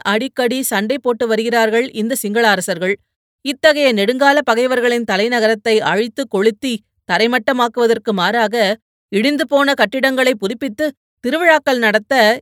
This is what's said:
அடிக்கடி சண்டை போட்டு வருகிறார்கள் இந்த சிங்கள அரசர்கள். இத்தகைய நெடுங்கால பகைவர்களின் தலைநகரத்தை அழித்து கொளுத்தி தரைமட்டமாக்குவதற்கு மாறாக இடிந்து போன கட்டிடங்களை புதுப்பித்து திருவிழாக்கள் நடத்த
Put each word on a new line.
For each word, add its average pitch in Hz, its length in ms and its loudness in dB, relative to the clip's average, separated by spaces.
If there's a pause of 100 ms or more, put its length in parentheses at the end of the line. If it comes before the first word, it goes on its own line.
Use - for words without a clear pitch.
அடிக்கடி 247 600 -2
சண்டை 220 360 -2
போட்டு 240 280 -2
வருகிறார்கள் 226 680 0
இந்த 233 240 -4
சிங்கள 220 320 -2
அரசர்கள். 185 460 -2 (500)
இத்தகைய 285 480 2
நெடுங்கால 254 500 2
பகைவர்களின் 240 640 0
தலைநகரத்தை 220 760 0
அழித்து 214 440 -2
கொளுத்தி 220 480 -2 (340)
தரைமட்டமாக்குவதற்கு 233 1040 0
மாறாக 208 420 0 (580)
இடிந்து 269 340 0
போன 277 280 2
கட்டிடங்களை 262 600 0
புதுப்பித்து 220 520 -6 (380)
திருவிழாக்கள் 294 560 2
நடத்த 214 340 0 (280)